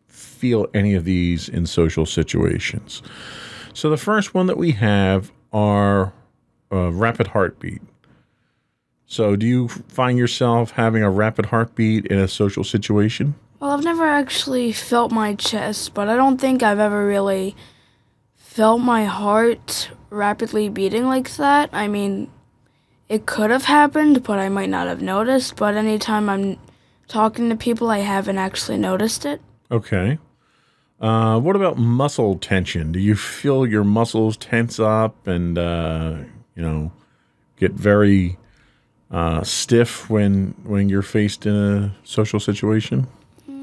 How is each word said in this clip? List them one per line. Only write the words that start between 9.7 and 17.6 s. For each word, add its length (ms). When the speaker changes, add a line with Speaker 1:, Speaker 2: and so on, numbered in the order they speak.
Speaker 1:
yourself 540
having 300
a 80
rapid 360
heartbeat 600
in 120
a 100
social 360
situation? 680
Speaker 2:
Well, 120
I've 140
never 220
actually 680
felt 380
my 240
chest, 600
but 160
I 60
don't 220
think 240
I've 160
ever 280
really 500